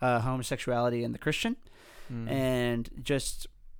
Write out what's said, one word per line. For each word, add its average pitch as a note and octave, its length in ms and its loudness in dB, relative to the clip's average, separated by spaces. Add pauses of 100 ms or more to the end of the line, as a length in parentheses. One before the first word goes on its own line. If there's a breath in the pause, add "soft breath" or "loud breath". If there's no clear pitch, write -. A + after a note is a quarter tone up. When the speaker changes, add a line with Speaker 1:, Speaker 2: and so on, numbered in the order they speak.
Speaker 1:
uh, B2 200 4
Homosexuality A#2+ 840 0
and A#2 100 -2
the A#2 60 -12
Christian, A3+ 360 0 (560 loud breath)
Speaker 2:
Mm. A#2 200 -6
Speaker 1:
and B2 580 2 (140)
just, - 420 0 (340)